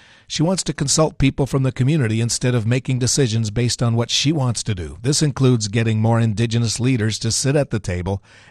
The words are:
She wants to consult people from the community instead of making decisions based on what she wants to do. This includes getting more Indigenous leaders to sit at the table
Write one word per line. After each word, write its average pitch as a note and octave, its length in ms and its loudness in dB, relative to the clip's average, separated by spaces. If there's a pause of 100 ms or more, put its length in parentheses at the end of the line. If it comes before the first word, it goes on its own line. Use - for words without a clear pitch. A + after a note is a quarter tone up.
(260)
She - 160 -4
wants E3+ 220 0
to D#3 100 -4
consult D3+ 440 0
people C#3 280 2
from C3 180 0
the C3 100 0
community B2 480 0
instead A#2+ 340 0
of A2 100 0
making B2+ 340 0
decisions A#2 520 0
based A#2+ 320 -2
on A#2 140 2
what A#2 120 0
she - 220 2
wants C3 320 0
to A2 100 -4
do. D#2+ 280 -10
This B2 200 0
includes B2+ 460 2
getting A2 320 0
more A2+ 180 2
Indigenous A2+ 600 0
leaders A#2 400 0
to A2+ 100 -4
sit C3 280 0
at C#3 140 0
the A2+ 80 -2
table F#2 440 -4 (260)